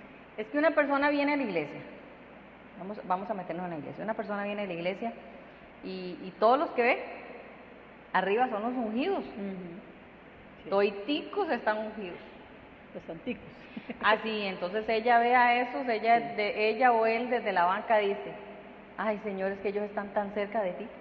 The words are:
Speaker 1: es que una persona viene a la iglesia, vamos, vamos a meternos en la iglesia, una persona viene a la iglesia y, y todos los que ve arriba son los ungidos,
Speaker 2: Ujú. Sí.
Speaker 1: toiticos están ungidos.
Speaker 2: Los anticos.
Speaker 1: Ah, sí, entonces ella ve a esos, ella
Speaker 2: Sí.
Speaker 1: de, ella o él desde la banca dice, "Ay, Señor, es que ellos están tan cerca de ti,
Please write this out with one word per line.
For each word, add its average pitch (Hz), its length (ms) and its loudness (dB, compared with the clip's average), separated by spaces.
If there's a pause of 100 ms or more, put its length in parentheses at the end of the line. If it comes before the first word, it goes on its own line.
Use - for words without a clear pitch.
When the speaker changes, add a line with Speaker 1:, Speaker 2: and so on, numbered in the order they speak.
(420)
Speaker 1:
es 214 40 -6
que 285 120 -6
una 311 120 6
persona 285 400 4
viene 285 220 2
a 294 40 2
la 277 60 0
iglesia, 160 380 -2 (1000)
vamos, 196 300 -8
vamos 185 200 0
a 220 60 -2
meternos 175 300 -6
en 180 80 -6
la 160 60 -6
iglesia, 131 260 -8
una 214 100 -2
persona 202 300 -2
viene 208 180 -4
a 202 40 -2
la 185 80 -6
iglesia 190 380 -2 (720)
y, 185 400 -6
y 190 160 -10
todos 240 220 8
los 339 100 0
que 240 120 0
ve 247 160 4 (1120)
arriba 202 380 2
son 208 120 -2
los 240 120 0
ungidos, 262 500 0
Speaker 2:
Ujú. 190 560 -8 (840)
Sí. 160 60 -12
Speaker 1:
toiticos 214 800 0
están 220 280 0
ungidos. 214 400 -8 (760)
Speaker 2:
Los 180 140 -10
anticos. 175 360 -8 (580)
Speaker 1:
Ah, 214 200 6
sí, 220 240 -2
entonces 185 420 -2
ella 233 300 4
ve 240 160 6
a 247 280 6
esos, 254 260 -2
ella 226 300 4
Speaker 2:
Sí. - 180 -4
Speaker 1:
de, 214 340 2
ella 240 220 6
o 226 140 4
él 233 240 0
desde 214 220 0
la 180 140 4
banca 214 320 2
dice, 202 340 0 (640)
"Ay, 202 260 -2
Señor, 196 300 -2
es 196 80 -6
que 214 80 -2
ellos 208 160 -2
están 202 280 -6
tan 202 220 -2
cerca 208 280 0
de 180 100 0
ti, 180 120 -8 (160)